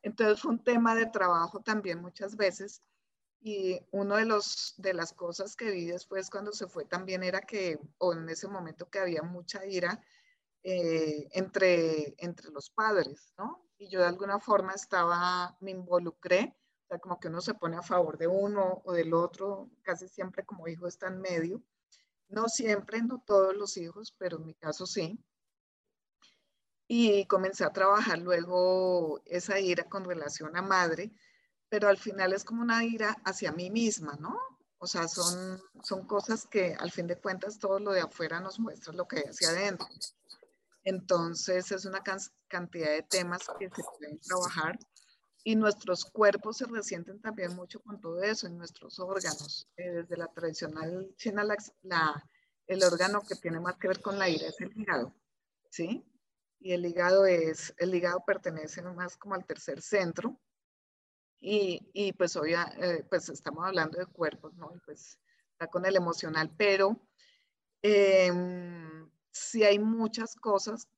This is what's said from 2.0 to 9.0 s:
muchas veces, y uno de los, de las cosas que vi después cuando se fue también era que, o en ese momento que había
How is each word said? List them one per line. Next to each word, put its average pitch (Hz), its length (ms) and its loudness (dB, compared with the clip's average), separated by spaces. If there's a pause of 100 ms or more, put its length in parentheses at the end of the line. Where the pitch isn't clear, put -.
muchas 196 360 -10
veces, 202 460 -2 (600)
y 190 380 -2 (120)
uno 202 240 0
de 220 100 4
los, - 520 -2
de 190 160 -2
las 165 200 -4
cosas 180 420 -8
que 226 140 -4
vi 175 160 -4
después 185 440 -6
cuando 208 220 -8
se 208 160 -8
fue 165 160 -8
también 185 380 -6
era 185 180 -2
que, 185 380 -4 (200)
o 180 140 2
en 165 160 -6
ese 165 200 -8
momento 175 420 -10
que 202 80 -6
había 175 240 0